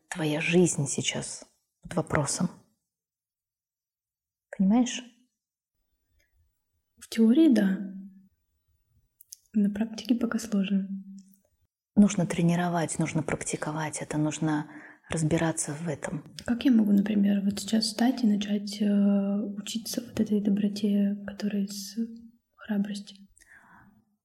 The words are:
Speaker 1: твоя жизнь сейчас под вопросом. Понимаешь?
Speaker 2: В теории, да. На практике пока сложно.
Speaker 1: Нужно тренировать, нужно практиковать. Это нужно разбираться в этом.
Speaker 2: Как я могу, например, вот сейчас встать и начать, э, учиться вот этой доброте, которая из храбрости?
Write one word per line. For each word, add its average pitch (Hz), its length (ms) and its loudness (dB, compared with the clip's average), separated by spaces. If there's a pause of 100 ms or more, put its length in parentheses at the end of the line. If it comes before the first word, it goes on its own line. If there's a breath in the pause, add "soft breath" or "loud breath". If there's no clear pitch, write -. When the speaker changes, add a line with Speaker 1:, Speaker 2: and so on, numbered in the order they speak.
(100)
Speaker 1:
твоя 151 300 -2
жизнь 165 460 2
сейчас - 580 -6 (380)
под - 120 -12
вопросом. 156 560 -2 (2000)
Понимаешь? 220 440 2 (2000)
Speaker 2:
В - 100 -20
теории, 240 400 6
да. 202 300 4 (1800)
На 202 160 4
практике 220 460 -2
пока 226 220 -2
сложно. 196 500 0 (1040)
Speaker 1:
Нужно 190 320 6
тренировать, 170 720 0
нужно 156 240 0
практиковать. 151 800 -6
Это 151 160 -4
нужно 151 500 0 (400 loud breath)
разбираться 160 640 0
в 160 160 -8
этом. - 360 -6 (200)
Speaker 2:
Как 240 200 -4
я 277 80 6
могу, 214 200 4
например, 202 520 4
вот 202 160 -2
сейчас 220 240 0
встать 247 400 0
и - 20 6
начать, 202 540 -2
э, 214 60 2 (680)
учиться - 460 -8
вот - 160 -12
этой 214 220 0
доброте, 202 760 0 (100)
которая 202 380 -4
из - 320 -12 (580)
храбрости? 202 640 -6 (1080 soft breath)